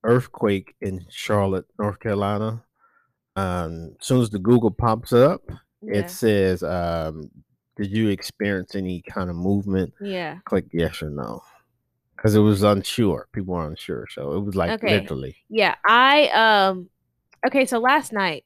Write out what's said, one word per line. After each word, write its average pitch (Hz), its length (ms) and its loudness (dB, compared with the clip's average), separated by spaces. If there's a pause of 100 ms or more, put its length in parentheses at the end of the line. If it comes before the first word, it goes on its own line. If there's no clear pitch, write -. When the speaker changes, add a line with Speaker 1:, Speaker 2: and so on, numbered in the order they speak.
Speaker 1:
"earthquake 110 760 0
in 92 280 -6
Charlotte, 98 560 0 (120)
North 104 220 -4
Carolina," 104 640 -2 (720)
um, 85 640 -4
as - 80 -12
soon 127 140 4
as 110 80 0
the 104 100 -6
Google 110 320 4
pops 117 420 -2
up, 135 300 4 (380)
Speaker 2:
Yeah. 208 180 -2
Speaker 1:
it 180 100 -4
says, 98 540 2
um, 82 680 -4 (460)
"Did 101 160 -6
you 110 180 2
experience 98 680 -4
any 92 260 -4
kind 92 280 -8
of 87 60 -6
movement?" 95 640 0
Speaker 2:
Yeah. 180 460 -8
Speaker 1:
Click - 260 -2
yes - 300 -2
or 76 80 -8
no. 67 340 -10 (760)
'Cause 107 180 0
it 107 40 6
was 104 220 4
unsure. 101 680 0
People 92 240 -6
were 82 120 -4
unsure, 78 440 -10
so 71 220 -8
it 95 80 -4
was, 101 140 -6
like, 87 160 0
Speaker 2:
Okay. 214 300 0
Speaker 1:
literally. 67 340 -8 (140)
Speaker 2:
Yeah, 214 240 2 (140)
I, 269 420 6
um, 196 600 2 (580)
okay, 262 180 2
so 233 140 -2
last 254 340 2
night 185 320 -2